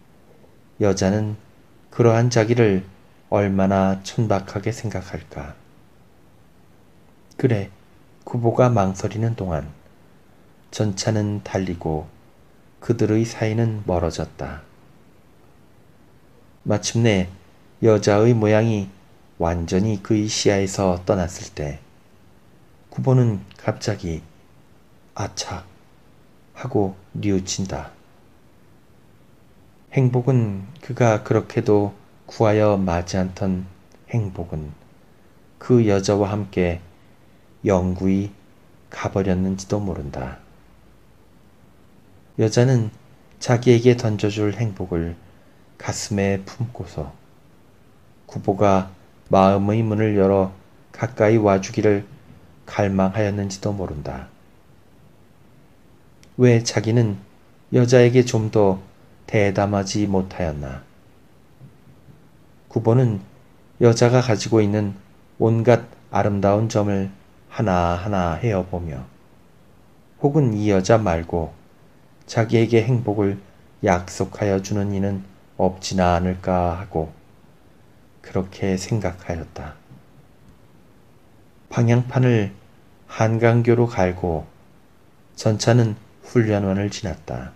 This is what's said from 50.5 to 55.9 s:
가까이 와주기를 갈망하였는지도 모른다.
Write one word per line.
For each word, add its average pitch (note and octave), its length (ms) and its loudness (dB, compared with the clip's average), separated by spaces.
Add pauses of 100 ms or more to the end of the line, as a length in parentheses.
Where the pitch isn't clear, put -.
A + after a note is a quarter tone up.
가까이 A2 460 2
와주기를 G2+ 720 2 (580)
갈망하였는지도 G2 1080 -2
모른다. D2 560 -10 (2000)